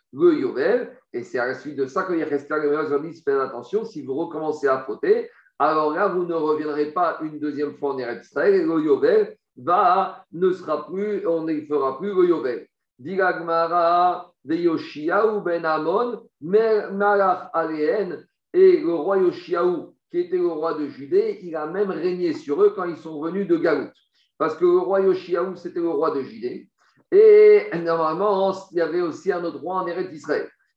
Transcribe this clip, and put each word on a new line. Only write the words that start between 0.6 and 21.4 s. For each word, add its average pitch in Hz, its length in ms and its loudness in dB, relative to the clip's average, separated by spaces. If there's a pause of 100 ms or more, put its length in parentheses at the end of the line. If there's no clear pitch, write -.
Et 120 100 -8
c'est - 160 -6
à 120 80 -2
la 131 80 -4
suite 147 200 -14
de 135 120 -2
ça 185 160 -4
que 180 100 -4
Yecheskel 151 480 -2
leur 147 400 0
dit, 160 120 -10 (120)
faites 139 100 2
attention, 135 500 -4
si 143 200 -14
vous 131 80 -6
recommencez 151 540 -4
à 131 160 0
fauter, 185 460 0 (280)
alors 156 360 2
là, 196 140 0
vous 175 180 -2
ne 170 100 -4
reviendrez 151 560 -2
pas 170 320 -2
une 151 160 -10
deuxième 143 360 -6
fois 143 180 -4
en 131 40 -6
Eretz 117 300 -8
Israël, 175 260 2
et 185 100 2
le 160 180 0
Yovel 151 540 2 (220)
va, 180 760 0
ne 175 200 0
sera - 340 -6
plus, 196 400 -6
on 165 180 -2
ne 156 180 -4
fera 135 360 -2
plus 202 160 -6
le 180 140 4
Yovel. 131 400 -2 (320)
Dit 156 160 -8
la 180 240 0
Gemara, 170 920 0 (140)
Ve 156 100 -2
Yoshiaou 175 840 -2
ben 170 240 -4
Amon, 185 560 -2 (180)
Mer-, 208 540 0
Malach 202 600 0
Aléen, 160 720 -2 (300)
et 185 240 8
le 160 160 -2
roi 170 240 0
Yoshiaou, 175 800 -2 (140)
qui 175 100 -4
était 175 180 -2
le 175 100 0
roi 160 260 -2
de 151 140 -6
Judée, 175 560 -2